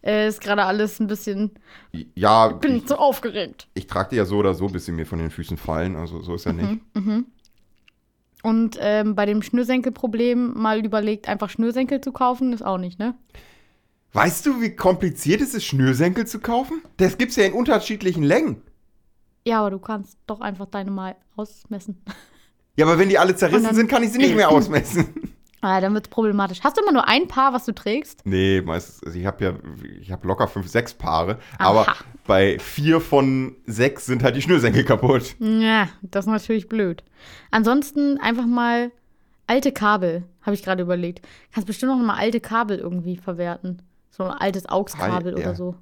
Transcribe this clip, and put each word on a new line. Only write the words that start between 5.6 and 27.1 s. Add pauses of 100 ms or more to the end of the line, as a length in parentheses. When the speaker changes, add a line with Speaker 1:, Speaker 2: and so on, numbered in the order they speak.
Speaker 2:
Also
so
ist
ja
nicht.
Speaker 1:
Mhm, (140)
mhm. (1160)
Und,
ähm,
bei
dem
Schnürsenkelproblem
mal
überlegt,
einfach
Schnürsenkel
zu
kaufen,
ist
auch
nicht,
ne? (1000)
Speaker 2:
Weißt
du,
wie
kompliziert
es
ist,
Schnürsenkel
zu
kaufen? (160)
Das
gibt's
ja
in
unterschiedlichen
Längen. (840)
Speaker 1:
Ja,
aber
du
kannst
doch
einfach
deine
mal (200)
ausmessen.
<laughs> (640)
Speaker 2:
Ja,
aber
wenn
die
alle
zerrissen
Speaker 1:
Und
dann
Speaker 2:
sind,
kann
ich
sie
nicht
mehr
Speaker 1:
<clears throat>
Speaker 2:
ausmessen. (260)
Speaker 1:
Ah,
dann
wird's
problematisch.
Hast
du
immer
nur
ein